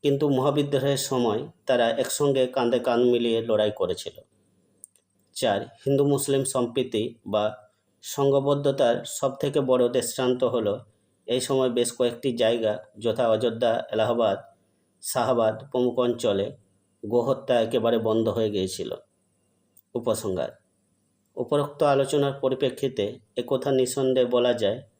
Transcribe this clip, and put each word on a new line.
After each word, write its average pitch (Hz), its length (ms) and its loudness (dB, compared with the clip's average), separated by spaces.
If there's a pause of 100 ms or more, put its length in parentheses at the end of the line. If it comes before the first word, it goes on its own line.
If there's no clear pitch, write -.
কিন্তু 143 240 2
মহাবিদ্রোহের 139 720 0 (100)
সময় 120 300 0 (260)
তারা 120 240 2
একসঙ্গে 135 560 0
কাঁধে 123 340 0
কাঁধ 120 240 0
মিলিয়ে 117 380 2
লড়াই 107 340 2
করেছিল। - 400 -4 (1200)
চার, 104 240 0 (180)
হিন্দু 139 260 2
মুসলিম 139 400 0
সম্প্রীতি 120 580 -2 (240)
বা 104 180 0 (600)
সংঘবদ্ধতার 139 920 2 (220)
সবথেকে 143 420 -2
বড় 127 280 2
দৃষ্টান্ত 127 560 0
হল, 113 240 0 (600)
এই 127 120 -2
সময় 131 300 0
বেশ 120 220 0
কয়েকটি 120 440 -2
জায়গা, 117 360 2 (260)
যথা 117 300 0
অযোধ্যা, 113 440 2 (200)
এলাহাবাদ, 110 460 2 (640)
শাহাবাদ 117 520 0 (140)
প্রমুখ 123 300 0
অঞ্চলে 113 480 0 (560)
গোহত্যা 123 580 0
একেবারে 117 380 2
বন্ধ 110 300 2
হয়ে 110 220 0
গিয়েছিল। 95 400 -4 (1040)
উপসংহার। 104 560 -2 (840)
উপরোক্ত 143 460 -2
আলোচনার 139 580 2
পরিপ্রেক্ষিতে 131 640 -2 (320)
একথা 131 360 -2
নিঃসন্দেহে 131 600 0
বলা 120 180 4
যায় 107 260 0 (220)